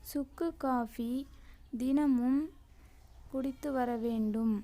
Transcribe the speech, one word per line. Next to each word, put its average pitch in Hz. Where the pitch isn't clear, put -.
சுக்கு 285
காஃபி 240
தினமும் 262
குடித்து 269
வர 247
வேண்டும். 220